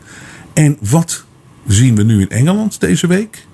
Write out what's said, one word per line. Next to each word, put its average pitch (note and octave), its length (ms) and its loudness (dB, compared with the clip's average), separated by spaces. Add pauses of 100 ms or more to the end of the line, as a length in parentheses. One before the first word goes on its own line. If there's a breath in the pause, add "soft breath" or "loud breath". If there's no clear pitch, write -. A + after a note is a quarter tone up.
(540 loud breath)
En D3+ 240 2 (120)
wat E3 360 -2 (420)
zien A2+ 280 2
we G#2 80 2
nu A2 180 2
in F#2+ 80 -2
Engeland F#3+ 500 -2
deze F3 280 -2
week? G3 460 -4